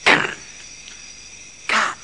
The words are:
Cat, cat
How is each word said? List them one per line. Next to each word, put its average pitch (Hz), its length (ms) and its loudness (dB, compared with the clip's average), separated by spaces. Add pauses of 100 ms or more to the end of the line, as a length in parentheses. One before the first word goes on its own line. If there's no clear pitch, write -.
Cat, - 300 6 (1300)
cat - 360 2